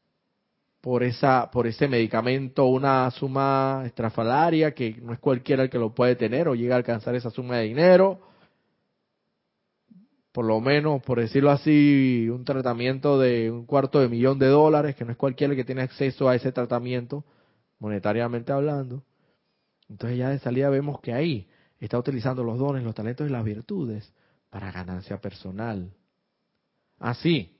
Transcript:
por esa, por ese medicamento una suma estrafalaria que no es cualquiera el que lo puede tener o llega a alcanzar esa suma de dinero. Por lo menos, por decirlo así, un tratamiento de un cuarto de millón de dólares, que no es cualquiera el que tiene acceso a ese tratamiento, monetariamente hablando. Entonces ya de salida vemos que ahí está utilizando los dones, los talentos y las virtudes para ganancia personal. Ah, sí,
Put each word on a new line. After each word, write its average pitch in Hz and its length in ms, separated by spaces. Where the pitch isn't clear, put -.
por 123 240
esa, 123 480
por 120 160
ese 127 200
medicamento 127 800
una 131 460
suma 135 720
estrafalaria 139 880
que 117 280
no 120 120
es 117 60
cualquiera 131 440
el 127 60
que 127 100
lo 113 140
puede 123 220
tener 123 320
o 135 80
llega 120 200
a - 20
alcanzar 120 380
esa 120 140
suma 123 280
de 113 80
dinero. 180 640
Por 120 140
lo 110 160
menos, 143 420
por 120 160
decirlo 139 320
así, 139 800
un 123 140
tratamiento 131 760
de 120 320
un 117 140
cuarto 139 340
de 131 80
millón 127 320
de 135 80
dólares, 147 480
que - 80
no 117 80
es 117 60
cualquiera 139 340
el 139 60
que 127 80
tiene 131 160
acceso 131 480
a 127 60
ese 127 180
tratamiento, 123 720
monetariamente 117 760
hablando. 139 500
Entonces 117 280
ya 127 120
de 139 100
salida 135 300
vemos 139 320
que 123 100
ahí 127 380
está 120 180
utilizando 127 460
los 117 120
dones, 135 240
los 113 140
talentos 123 320
y - 20
las 120 140
virtudes 110 680
para 98 220
ganancia 92 480
personal. 98 720
Ah, 120 160
sí, 147 460